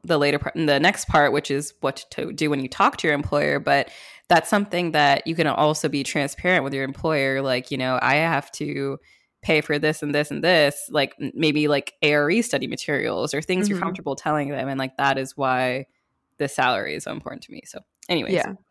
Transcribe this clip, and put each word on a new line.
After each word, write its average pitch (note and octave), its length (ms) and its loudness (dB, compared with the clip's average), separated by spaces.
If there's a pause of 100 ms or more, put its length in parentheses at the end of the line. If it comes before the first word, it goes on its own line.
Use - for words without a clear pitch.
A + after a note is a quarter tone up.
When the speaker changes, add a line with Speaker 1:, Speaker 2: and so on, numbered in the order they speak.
Speaker 1:
the D#3+ 160 2
later C#3+ 220 4
part, - 160 -8
in D#3+ 100 0
the C#3+ 140 4
next F#3+ 260 2
part, D3 260 4
which C#3+ 180 0
is C#3+ 300 -4
what - 300 -4
to - 220 -6
do C#3+ 180 0
when C#3+ 100 0
you C3 80 -6
talk G#3+ 300 2
to - 80 -2
your D3+ 80 2
employer. D3 460 0
But C#3+ 300 2 (420)
that's E3 160 4
something F3+ 440 0
that C#3+ 340 4
you E3 80 -2
can D#3+ 120 0
also D3+ 420 2
be C#3 140 -2
transparent D3 600 0
with C#3 100 -4
your C3+ 100 -2
employer. C3+ 580 0
Like, B2+ 280 -2
you C#3 80 -4
know, B2+ 220 0
"I B2+ 160 2
have D#3 360 0
to C#3+ 460 -6 (440)
pay D#3 180 2
for D3 180 0
this D3+ 240 0
and D3 120 -2
this D3 160 0
and C#3+ 120 -6
this," D#3+ 480 2
like, C#3 300 0
m-, C#3+ 140 -6
maybe, D3+ 340 2
like, C#3+ 240 0 (100)
A D3 120 4
R D3 160 2
E A3+ 120 2
study C3 240 -4
materials - 680 -4
or D3+ 80 -4
things F#3+ 260 0
you're G3 80 -2
Speaker 2:
Mm-hmm. F3 80 -4
Speaker 1:
comfortable E3 320 -6
telling D3+ 320 -2
them. C3+ 200 -6
And, C3+ 100 -4
like, C3+ 180 -6
that C3+ 220 2
is C3+ 180 -8
why C3 500 0 (520)
this C#3+ 160 -4
salary G2+ 400 0
is - 100 -10
so - 80 -8
important - 300 -12
to - 100 -20
me. - 140 -16
So - 140 -16 (280)
anyways. F3+ 240 -2
Speaker 2:
Yeah. F#3+ 220 -2 (160)